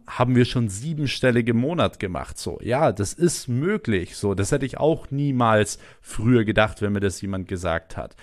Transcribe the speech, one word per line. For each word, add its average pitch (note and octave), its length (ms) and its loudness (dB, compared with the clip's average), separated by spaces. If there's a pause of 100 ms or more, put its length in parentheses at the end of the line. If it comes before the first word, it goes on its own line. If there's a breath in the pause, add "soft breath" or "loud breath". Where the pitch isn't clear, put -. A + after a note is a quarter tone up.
haben B2+ 300 2
wir B2 80 8
schon A#2+ 240 0
siebenstellige B2 840 0
Monat B2+ 440 0
gemacht, E2+ 400 -6
so. - 240 -8
Ja, B2+ 300 2
das F#2+ 220 -4
ist - 340 0
möglich, B2 680 -2
so. G2+ 180 -2
Das G2 180 -2
hätte C3+ 140 0
ich - 120 -8
auch D3 320 0
niemals B2 680 2 (240 loud breath)
früher A2+ 420 2
gedacht, G#2+ 380 0
wenn G2+ 100 0
mir G2+ 80 -2
das G2 220 -2
jemand F#2+ 260 -6
gesagt F2 480 -4
hat. - 260 -12